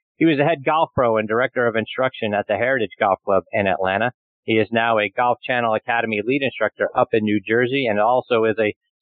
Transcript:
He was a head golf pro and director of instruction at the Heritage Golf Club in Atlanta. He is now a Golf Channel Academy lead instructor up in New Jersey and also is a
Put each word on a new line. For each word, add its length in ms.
He 100
was 140
a 60
head 180
golf 320
pro 220
and 100
director 400
of 80
instruction 580
at 140
the 80
Heritage 420
Golf 280
Club 260
in 160
Atlanta. 440
He 100
is 180
now 280
a 100
Golf 340
Channel 300
Academy 500
lead 200
instructor 520
up 160
in 120
New 220
Jersey 420
and 120
also 460
is 120
a 160